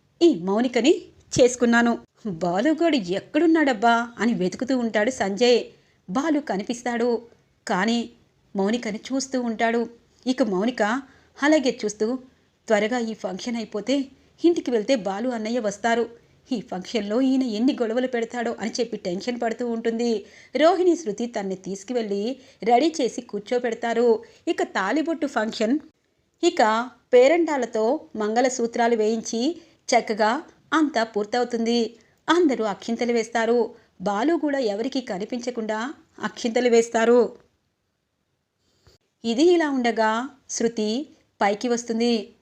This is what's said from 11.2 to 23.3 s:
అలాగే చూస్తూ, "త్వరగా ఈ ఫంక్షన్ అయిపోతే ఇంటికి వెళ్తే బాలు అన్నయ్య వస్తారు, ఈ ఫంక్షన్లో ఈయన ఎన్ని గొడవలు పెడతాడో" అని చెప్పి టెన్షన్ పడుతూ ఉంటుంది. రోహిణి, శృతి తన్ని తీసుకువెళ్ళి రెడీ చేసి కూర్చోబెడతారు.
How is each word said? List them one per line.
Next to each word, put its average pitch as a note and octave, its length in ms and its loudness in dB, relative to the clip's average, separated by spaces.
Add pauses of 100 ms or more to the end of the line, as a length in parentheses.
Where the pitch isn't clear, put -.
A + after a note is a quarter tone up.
అలాగే C#4 420 2
చూస్తూ, G#3+ 300 -4 (520)
"త్వరగా G#3+ 300 0
ఈ A3+ 160 -4
ఫంక్షన్ G#3 420 -8
అయిపోతే A3+ 500 -4 (400)
ఇంటికి E4+ 260 2
వెళ్తే A#3 240 0
బాలు G3+ 340 -4
అన్నయ్య A#3 300 -4
వస్తారు, A#3 500 -2 (420)
ఈ A3 100 -2
ఫంక్షన్లో G3+ 600 -4
ఈయన C4 220 2
ఎన్ని A#3+ 300 0
గొడవలు A#3+ 340 -2
పెడతాడో" A#3+ 520 -4
అని G#3+ 200 -6
చెప్పి A3+ 180 -4
టెన్షన్ G3+ 440 -6
పడుతూ A#3 260 -4
ఉంటుంది. A3+ 580 -2 (300)
రోహిణి, E4+ 400 4
శృతి A3 300 -6
తన్ని G3 300 -6
తీసుకువెళ్ళి G3+ 840 -6 (260)
రెడీ B3 380 4
చేసి - 200 -4
కూర్చోబెడతారు. A#3 1000 -2 (240)